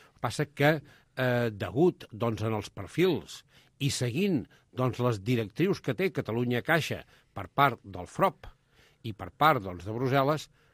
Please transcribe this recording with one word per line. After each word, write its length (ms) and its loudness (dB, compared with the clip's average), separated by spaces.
Passa 260 -2
que, 240 2
eh, 360 2
degut, 600 0
doncs, 320 -2
en 120 0
els 140 -6
perfils 720 -2
i 100 0
seguint, 560 0
doncs, 280 -2
les 240 2
directrius 560 0
que 140 -2
té 180 0
Catalunya 500 -2
Caixa 400 0
per 140 -10
part 340 2
del 240 -10
frop 420 -2
i 100 -8
per 200 -12
part, 320 4
doncs, 200 -10
de 80 -6
Brussel·les, 560 2